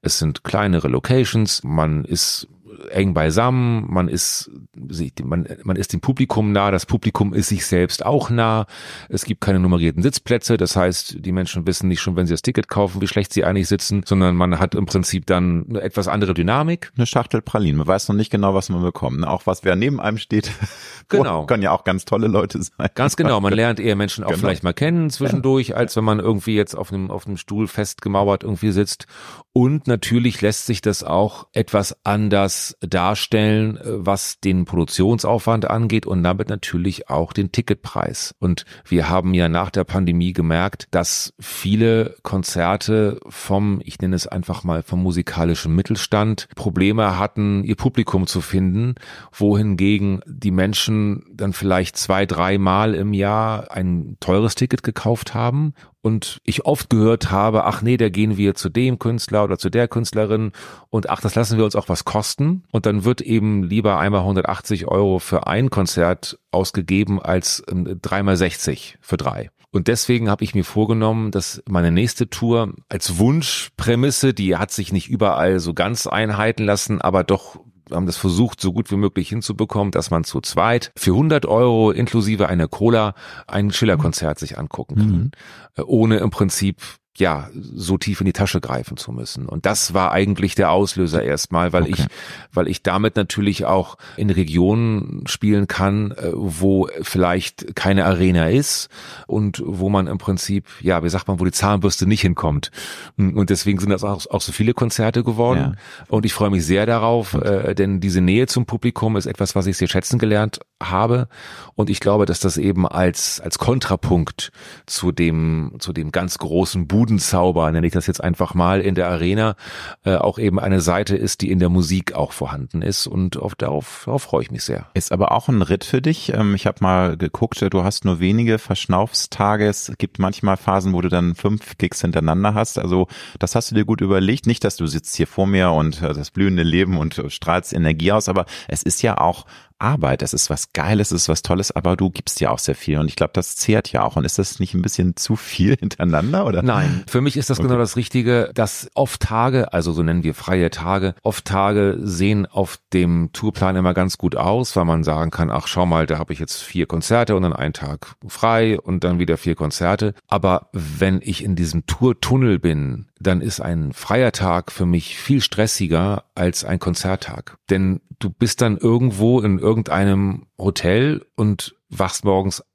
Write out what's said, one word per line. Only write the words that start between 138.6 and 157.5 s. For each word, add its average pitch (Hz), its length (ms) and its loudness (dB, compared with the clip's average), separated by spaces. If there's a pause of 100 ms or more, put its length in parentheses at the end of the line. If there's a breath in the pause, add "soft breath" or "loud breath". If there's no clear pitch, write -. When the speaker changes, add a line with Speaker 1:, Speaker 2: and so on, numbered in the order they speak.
Speaker 2:
es - 160 -6
ist - 180 -2
ja 110 180 0
auch 87 260 0 (340 loud breath)
Arbeit, 104 420 0
es - 120 -4
ist - 180 -2
was - 220 -6
Geiles, 101 360 0
es 85 140 0
ist - 60 -2
was 80 120 0
Tolles, 92 300 -2
aber 87 240 0
du 92 160 0
gibst - 280 -8
ja - 120 2
auch 60 80 -2
sehr 69 160 -2
viel 76 240 -2
und 78 80 2
ich - 80 -4
glaub, - 180 0
das - 220 -4
zehrt - 360 0
ja 52 120 0
auch. - 120 -2
Und 67 100 0
ist - 120 -4
das - 220 -4
nicht 92 160 -4
ein 90 80 0
bisschen 90 320 0
zu - 200 -2
viel - 400 0
<laughs> - 40 -8
hintereinander, 98 640 0
oder? 90 160 0
Speaker 1:
Nein, 123 460 0
für 123 140 0
mich 139 140 0
ist 139 140 -2
das 131 80 2
Speaker 2:
Okay. 85 100 0
Speaker 1:
genau 123 120 4
das 117 180 0
Richtige, 120 560 0
dass - 400 -4
Off-Tage, 123 800 0
also 85 180 0
so 80 120 0
nennen 82 180 2
wir 76 140 -2
freie 90 340 0
Tage, 92 540 -2
Off-Tage 101 800 0
sehen 98 420 0
auf - 320 -4 (160)
dem 85 400 2
Tourplan 95 420 -2
immer 90 200 2
ganz 92 240 0
gut - 160 0
aus, 110 400 0
weil 87 100 2
man 82 180 2
sagen 78 280 0
kann, 82 180 -2
"Ach, 57 160 -2
schau 90 220 0
mal, 80 180 2
da 78 140 -2
hab 80 100 -6
ich 80 80 -6
jetzt - 240 -8
vier 87 240 -2
Konzerte 110 500 0
und 92 60 2
dann 87 120 0